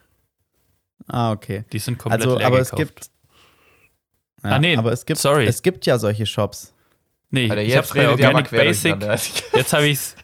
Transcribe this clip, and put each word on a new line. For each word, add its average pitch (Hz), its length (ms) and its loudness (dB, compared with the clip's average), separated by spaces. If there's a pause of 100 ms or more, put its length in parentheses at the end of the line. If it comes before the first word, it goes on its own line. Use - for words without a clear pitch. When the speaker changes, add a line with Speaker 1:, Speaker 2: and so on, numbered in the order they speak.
(1080)
Speaker 1:
Ah, 117 240 -2
okay. 104 420 -8
Speaker 2:
Die - 60 -4
sind 120 180 -6
komplett 113 260 -2
Speaker 1:
Also, 127 140 2
Speaker 2:
leer - 100 0
Speaker 1:
aber 127 120 4
es 131 120 -2
Speaker 2:
gekauft. - 240 -4
Speaker 1:
gibt, - 100 -20 (1400)
ja, 101 80 -4
Speaker 2:
Ah, 131 80 2
nee, 160 180 4
Speaker 1:
aber 113 140 2
es 123 140 -4
gibt, 156 140 -2
Speaker 2:
sorry. 143 280 2
Speaker 1:
es - 140 0
gibt - 240 -2
ja 135 120 2
solche 107 280 -2
Shops. - 480 -6 (560)
Speaker 2:
Nee, 127 200 0
Speaker 3:
Alter, 104 120 -2
Speaker 2:
ich 107 80 -2
Speaker 3:
jetzt 131 80 4
Speaker 2:
hab's - 160 -2
bei 139 140 2
Speaker 3:
redet 117 120 2
ihr 123 100 4
aber 135 80 2
Speaker 2:
Organic 127 120 -2
Speaker 3:
quer 117 160 2
Speaker 2:
Basic, 165 340 0
Speaker 3:
durcheinander. 104 240 -2 (140)
<laughs> - 160 -8
Speaker 2:
jetzt - 200 0
hab 151 100 2
ich's, 147 400 -2